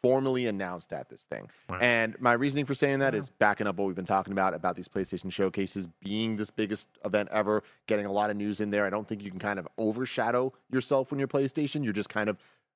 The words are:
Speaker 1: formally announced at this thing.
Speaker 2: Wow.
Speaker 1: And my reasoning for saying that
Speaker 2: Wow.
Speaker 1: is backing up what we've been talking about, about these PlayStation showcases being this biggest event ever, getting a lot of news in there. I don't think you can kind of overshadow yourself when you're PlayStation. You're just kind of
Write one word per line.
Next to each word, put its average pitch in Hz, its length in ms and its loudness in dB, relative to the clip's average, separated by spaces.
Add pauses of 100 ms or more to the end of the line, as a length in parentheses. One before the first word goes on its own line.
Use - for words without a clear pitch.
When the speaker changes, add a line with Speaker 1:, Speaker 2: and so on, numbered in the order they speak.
Speaker 1:
formally 127 460 2
announced 92 460 -4
at 73 160 -10
this - 140 -20
thing. - 260 -10 (180)
Speaker 2:
Wow. 90 140 -6
Speaker 1:
And 113 400 2
my 123 100 6
reasoning 139 340 2
for 139 80 -2
saying 139 260 2
that 135 140 4
Speaker 2:
Wow. 107 60 0
Speaker 1:
is - 100 -8
backing 104 380 2
up 98 100 -2
what 98 80 0
we've 95 120 -2
been 92 80 -6
talking 95 260 0
about, 95 220 2
about 87 240 -2
these 90 100 -12
PlayStation 95 440 -6
showcases 95 560 -2 (140)
being 107 360 -2
this 104 120 -4
biggest 107 380 -4 (160)
event 104 300 0
ever, 104 300 2 (220)
getting 104 200 2
a 101 60 -4
lot 104 180 2
of 104 80 -2
news 104 240 -2
in 104 100 0
there. 104 140 4
I 95 40 0
don't 104 180 -2
think 104 160 -6
you 101 60 -8
can 92 100 -10
kind 101 200 -2
of 85 80 -10 (100)
overshadow 120 760 0 (180)
yourself 135 400 0
when 139 80 -2
you're 139 80 0
PlayStation. 143 560 0
You're 113 80 0
just 101 180 -2
kind 107 200 0
of 101 80 -2 (380)